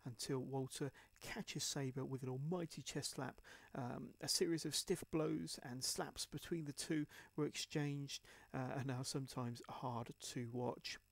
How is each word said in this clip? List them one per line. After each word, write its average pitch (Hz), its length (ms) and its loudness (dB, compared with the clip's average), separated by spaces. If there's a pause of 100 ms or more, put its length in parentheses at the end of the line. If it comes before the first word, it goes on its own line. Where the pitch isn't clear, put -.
until 131 360 0
Walter 135 520 0 (300)
catches - 420 -2
Sabre 135 400 2
with 135 200 -2
an 127 60 2
almighty 156 520 0
chest - 300 -2
slap. - 280 -2 (360)
Um, 131 340 -2 (100)
a - 80 -4
series 170 380 6
of 147 100 0
stiff - 360 2
blows 156 520 2
and 131 200 -4
slaps - 420 0
between 160 400 -2
the 143 80 -2
two 151 320 2 (320)
were 151 80 6
exchanged, 143 760 0 (300)
uh, 131 260 0
and 131 120 2
are 127 140 0
sometimes 127 640 0
hard 120 400 -2 (220)
to 120 200 -2
watch. - 460 0 (140)